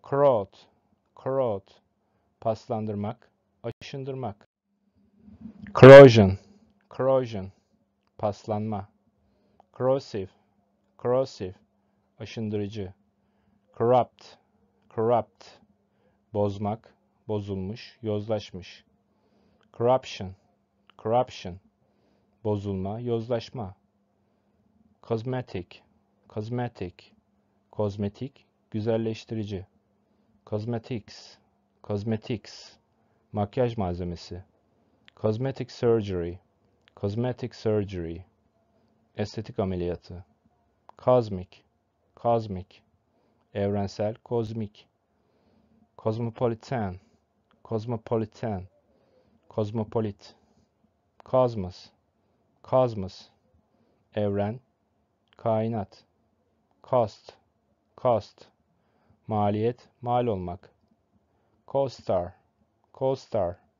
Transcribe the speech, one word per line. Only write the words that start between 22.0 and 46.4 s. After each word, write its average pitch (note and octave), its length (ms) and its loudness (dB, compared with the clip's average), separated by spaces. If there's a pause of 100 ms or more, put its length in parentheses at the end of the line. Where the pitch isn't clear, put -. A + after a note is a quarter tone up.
Bozulma, G2+ 560 -6
yozlaşma. A#2 760 -8 (1300)
Cosmetic, A#2 640 -8 (640)
cosmetic. A#2 680 -10 (760)
Kozmetik, G#2 760 -8 (260)
güzelleştirici. A2 960 -6 (800)
Cosmetics, A2 920 -10 (460)
cosmetics. G#2+ 920 -8 (540)
Makyaj A2+ 460 -4
malzemesi. F2 680 -8 (720)
Cosmetic B2 560 -6
surgery, G2 640 -2 (580)
cosmetic A#2+ 600 -6
surgery. F#2+ 680 -4 (960)
Estetik G#2+ 420 -10
ameliyatı. F2+ 680 -6 (720)
Cosmic, G#2+ 640 -2 (520)
cosmic. A2 640 -4 (720)
Evrensel, G2+ 640 -4
kozmik. A2+ 720 -8 (1120)
Cosmopolitan, A2+ 1000 -6 (640)